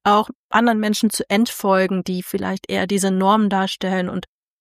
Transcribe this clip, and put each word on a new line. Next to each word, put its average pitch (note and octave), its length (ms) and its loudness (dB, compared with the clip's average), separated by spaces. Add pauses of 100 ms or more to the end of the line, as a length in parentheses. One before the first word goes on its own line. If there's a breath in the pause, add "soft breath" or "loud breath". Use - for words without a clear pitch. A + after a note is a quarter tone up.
auch G#3 260 2 (180)
anderen A3+ 300 2
Menschen G#3 320 0
zu - 180 -6
entfolgen, F#3+ 760 0
die F3+ 180 -4
vielleicht F#3+ 480 -6
eher F#3+ 160 -2
diese F#3+ 240 0
Normen G3 400 2
darstellen F#3 580 -2
und, - 180 -6 (340)